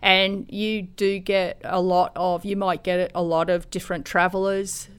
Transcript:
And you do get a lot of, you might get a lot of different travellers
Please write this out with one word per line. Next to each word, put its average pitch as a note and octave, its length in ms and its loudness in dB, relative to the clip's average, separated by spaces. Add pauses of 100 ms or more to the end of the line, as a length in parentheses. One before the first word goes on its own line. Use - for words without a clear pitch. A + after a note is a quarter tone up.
And F#3+ 500 2
you G#3+ 320 -2
do G3 360 -2
get F#3 460 -2
a F3+ 180 0
lot F3+ 340 2
of, F3 300 0
you G3+ 100 -4
might F#3 260 -2
get F3+ 320 0
a F3+ 80 0
lot E3 280 0
of F3 180 -2
different F3 380 -6
travellers F#3+ 840 0 (100)